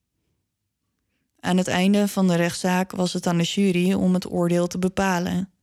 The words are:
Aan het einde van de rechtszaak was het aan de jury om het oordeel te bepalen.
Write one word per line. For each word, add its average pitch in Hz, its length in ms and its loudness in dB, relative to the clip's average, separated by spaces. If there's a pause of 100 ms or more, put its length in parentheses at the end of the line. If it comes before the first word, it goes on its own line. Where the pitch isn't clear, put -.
(1400)
Aan 180 160 0
het 180 120 0
einde 202 400 2
van 190 200 2
de 170 60 4
rechtszaak 180 580 0
was 180 200 -2
het 180 140 -4
aan 175 120 0
de 170 60 2
jury 185 480 0
om 190 220 0
het 185 160 -4
oordeel 175 360 0
te 175 120 -6
bepalen. 185 720 -2 (120)